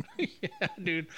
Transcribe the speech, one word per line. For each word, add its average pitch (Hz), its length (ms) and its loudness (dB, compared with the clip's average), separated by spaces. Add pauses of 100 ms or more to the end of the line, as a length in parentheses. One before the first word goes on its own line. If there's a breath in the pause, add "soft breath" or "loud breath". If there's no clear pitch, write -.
(200)
Yeah, - 480 0 (160)
dude. 165 240 4 (100)